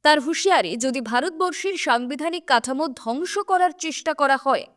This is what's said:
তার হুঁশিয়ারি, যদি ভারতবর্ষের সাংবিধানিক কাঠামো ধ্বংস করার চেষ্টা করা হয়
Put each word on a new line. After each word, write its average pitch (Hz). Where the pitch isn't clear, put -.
তার 302
হুঁশিয়ারি, 269
যদি 254
ভারতবর্ষের 320
সাংবিধানিক 294
কাঠামো 277
ধ্বংস 269
করার 370
চেষ্টা 320
করা 269
হয় 254